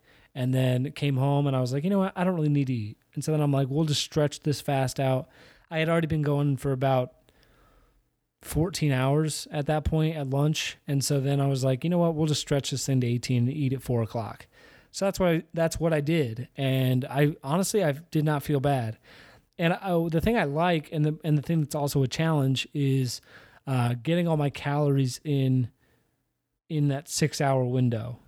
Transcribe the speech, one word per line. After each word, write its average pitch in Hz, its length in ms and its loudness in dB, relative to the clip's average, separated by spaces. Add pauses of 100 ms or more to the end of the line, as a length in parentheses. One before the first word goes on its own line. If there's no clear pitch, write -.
(320)
and 127 200 -2
then 127 380 2
came 143 240 -2
home 143 320 2
and 135 80 0
I 131 60 0
was 123 100 -2
like, 143 140 -2
"You 190 40 0
know 202 100 2
what? 190 180 0
I 180 80 0
don't 185 100 0
really 151 140 0
need 143 180 2
to 131 60 -2
eat." 110 240 -6 (160)
And 151 100 -6
so 156 80 -2
then 151 80 0
I'm 143 140 2
like, 135 160 0
"We'll 156 160 0
just 147 160 0
stretch - 400 -2
this 147 180 -2
fast 135 400 -2
out." 131 300 0 (420)
I 160 80 -4
had 160 80 0
already 165 200 2
been 156 140 0
going 143 360 0
for 139 160 -2
about 131 400 0 (1300)
fourteen 156 500 -2
hours 139 600 0
at 147 160 -4
that 156 180 0
point 156 320 0
at 135 120 -6
lunch. 143 480 0 (100)
And 139 160 0
so 143 180 0
then 139 180 0
I 139 80 2
was 135 160 0
like, 131 220 0
"You 170 40 0
know 175 80 2
what? 170 180 2
We'll 156 120 0
just 147 140 0
stretch 143 300 -2
this 135 140 -4
thing 135 160 2
to 120 60 0
eighteen 120 400 0
and 135 80 -4
eat 139 160 -2
at 131 100 -4
four 120 200 0
o'clock." 113 460 -8 (440)
So - 140 -4
that's 196 140 -2
what 185 100 4
I, 165 140 2 (100)
that's 165 260 0
what 165 140 0
I 151 80 2
did. 135 540 0
And 131 500 2
I, 147 380 2
honestly, 180 400 0
I 147 100 2 (180)
did 156 120 2
not 151 200 0
feel 147 160 0
bad. 127 380 0 (600)
And 170 160 2
I, 170 360 0
the 160 120 0
thing 233 160 2
I 180 80 2
like, 160 480 0
and 151 100 2
the, 151 200 0
and 151 140 2
the 139 40 -2
thing 165 200 0
that's 147 140 -4
also 143 280 0
a 127 40 2
challenge 143 680 0
is, 135 460 0 (480)
uh, 123 340 0
getting 170 240 0
all 160 120 0
my 143 120 0
calories 143 760 0
in, 131 440 2 (1000)
in 147 200 0
that 139 200 -6
six-hour 135 560 0
window. 120 640 0